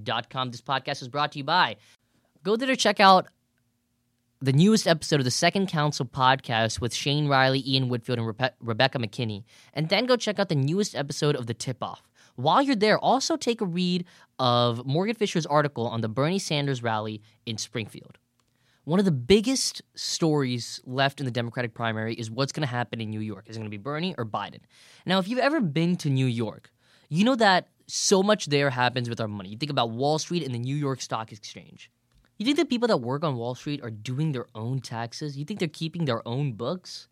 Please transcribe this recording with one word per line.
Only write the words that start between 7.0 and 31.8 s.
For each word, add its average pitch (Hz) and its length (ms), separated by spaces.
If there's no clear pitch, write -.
Riley, 135 360
Ian 131 220
Whitfield, 123 320
and 113 80
Rebe-, 120 320
Rebecca 123 400
McKinney, 110 460
and 160 140
then 202 180
go 247 120
check 214 200
out 196 120
the 170 60
newest 156 380
episode 143 440
of 123 100
The 117 60
Tip-Off. - 560
While 160 260
you're 277 140
there, 202 240
also 262 380
take 233 240
a 214 40
read 180 380
of 120 480
Morgan 180 300
Fisher's 190 300
article 143 420
on 110 140
the 110 80
Bernie 147 300
Sanders 143 440
rally 110 380
in 113 120
Springfield. - 600
One 156 140
of 202 80
the 190 60
biggest 196 720
stories 139 920
left 135 320
in 143 80
the 123 40
Democratic 117 440
primary 113 400
is 113 160
what's 135 200
gonna 156 140
happen 120 340
in 110 120
New 107 80
York. 104 280
Is 110 80
it 113 40
gonna 107 100
be 104 80
Bernie 151 400
or 120 80
Biden? 101 360
Now, 185 140
if 185 80
you've 240 100
ever 277 240
been 170 360
to 151 120
New 131 160
York, 113 460
you 160 160
know 254 120
that 196 320
so - 380
much 208 240
there 143 240
happens 123 360
with 117 140
our 110 60
money. 101 220
You 107 80
think 143 120
about 120 220
Wall 139 260
Street 170 240
and 135 100
the 120 80
New 127 160
York 139 240
Stock 113 320
Exchange. - 600